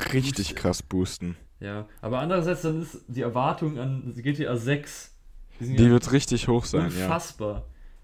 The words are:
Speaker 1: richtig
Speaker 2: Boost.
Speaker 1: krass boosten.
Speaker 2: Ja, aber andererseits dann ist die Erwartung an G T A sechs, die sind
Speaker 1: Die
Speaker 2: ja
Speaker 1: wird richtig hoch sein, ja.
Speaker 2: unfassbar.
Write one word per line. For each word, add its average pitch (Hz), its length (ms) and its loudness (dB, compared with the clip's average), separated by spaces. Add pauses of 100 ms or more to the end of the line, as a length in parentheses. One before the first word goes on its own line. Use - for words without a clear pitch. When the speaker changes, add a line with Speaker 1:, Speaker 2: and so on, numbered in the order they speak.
(120)
Speaker 1:
richtig 131 360 0
Speaker 2:
Boost. - 80 -8
Speaker 1:
krass - 260 0
boosten. 92 540 -2 (240)
Speaker 2:
Ja, 104 260 -8 (160)
aber 120 180 -4
andererseits 170 420 0
dann 160 200 -2
ist - 160 -12 (100)
die 127 140 -4
Erwartung 127 560 0
an 131 380 -4
G 123 160 0
T 156 140 -2
A 123 100 0
sechs, 139 580 -4 (460)
die 120 60 -8
sind 120 120 4
Speaker 1:
Die 117 60 10
Speaker 2:
ja 120 60 10
Speaker 1:
wird 120 220 6
richtig 131 360 2
hoch 120 160 4
sein, - 320 2
ja. 92 80 0
Speaker 2:
unfassbar. 110 600 -4 (400)